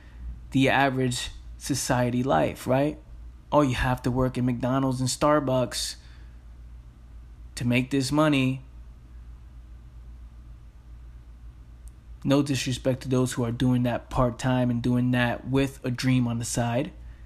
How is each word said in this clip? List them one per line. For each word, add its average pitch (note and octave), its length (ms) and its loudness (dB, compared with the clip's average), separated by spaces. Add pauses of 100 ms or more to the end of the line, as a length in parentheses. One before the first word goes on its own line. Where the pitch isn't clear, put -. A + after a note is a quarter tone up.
(520)
the C3 160 6
average B2+ 640 2 (260)
society B2 640 0
life, C3+ 460 0
right? C#3 300 2 (540)
Oh, D3 100 6
you C3 140 2
have B2+ 280 0
to B2+ 80 2
work B2+ 260 0
at B2 60 0
McDonald's B2+ 560 0
and B2+ 100 0
Starbucks C3 840 2 (1600)
to A#2+ 100 -4
make B2 260 2
this C3+ 200 0
money. C#3 500 4 (3750)
No C#3 160 6
disrespect C3 640 0
to C3 60 -8
those B2+ 240 2
who B2+ 120 0
are A#2 60 -2
doing B2 320 4
that A#2+ 260 -2
part-time B2+ 600 2
and A#2+ 120 0
doing B2 300 2
that B2 360 0
with C3+ 360 0
a C3 80 -2
dream B2+ 360 2
on A#2 120 -2
the A#2 60 -4
side. A#2+ 460 0 (340)